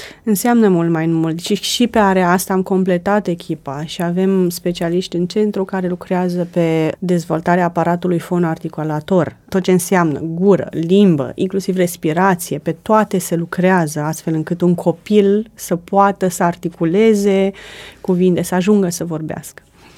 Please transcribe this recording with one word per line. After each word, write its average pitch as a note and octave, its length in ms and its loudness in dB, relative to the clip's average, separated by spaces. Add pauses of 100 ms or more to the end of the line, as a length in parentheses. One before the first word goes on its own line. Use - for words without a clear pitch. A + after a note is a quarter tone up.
(240)
Înseamnă A3+ 440 2
mult E3+ 220 2
mai D#3+ 160 0
mult E3 340 0
și, G3+ 160 -2
și - 320 -2
pe A3+ 120 0
area F#3+ 320 4
asta F3+ 220 0
am F#3+ 80 0
completat F#3+ 680 0
echipa D#3 580 -6
și E3+ 180 -8
avem F#3 460 0
specialiști F3 680 -4
în F3 100 -2
centru G#3 400 -2
care F#3 220 -4
lucrează F3+ 640 -4
pe D#3+ 480 0
dezvoltarea F3 680 0
aparatului F3 540 0
fonoarticulator. E3 1160 -2 (140)
Tot F#3+ 120 -2
ce F#3 100 0
înseamnă F3 520 2
gură, E3 480 2
limbă, E3 640 2
inclusiv F#3+ 400 -2
respirație, F3 840 0
pe D#3+ 240 -4
toate G#3+ 360 0
se F3 180 -4
lucrează E3+ 680 0
astfel D#3+ 320 -4
încât D#3+ 280 -4
un F3 140 4
copil G3+ 800 2
să - 220 -6
poată G3 520 0
să F3+ 160 -2
articuleze G3 1080 2 (500)
cuvinte, F3+ 400 2
să F3 140 -4
ajungă F#3+ 340 2
să F3 160 -6
vorbească. D#3 580 -8 (340)